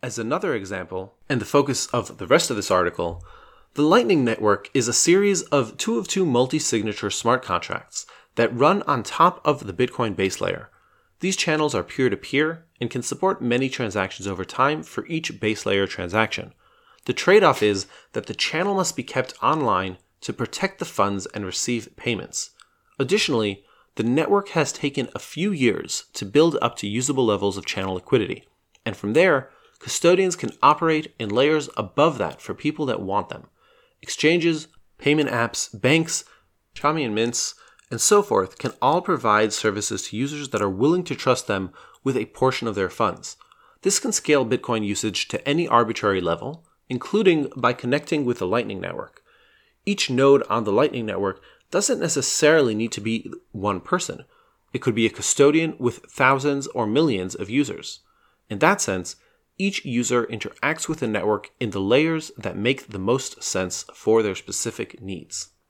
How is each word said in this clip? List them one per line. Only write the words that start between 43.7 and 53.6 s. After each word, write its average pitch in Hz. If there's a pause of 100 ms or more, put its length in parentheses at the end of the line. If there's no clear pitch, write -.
This 196
can 247
scale 143
Bitcoin 113
usage 101
to -
any 160
arbitrary 110
level, 87 (240)
including 156
by 123
connecting 143
with 120
the 92
Lightning 104
Network. - (640)
Each 196
node 135
on 113
the 104
Lightning 120
Network 95 (280)
doesn't 196
necessarily 147
need 110
to 107
be 113 (200)
one 98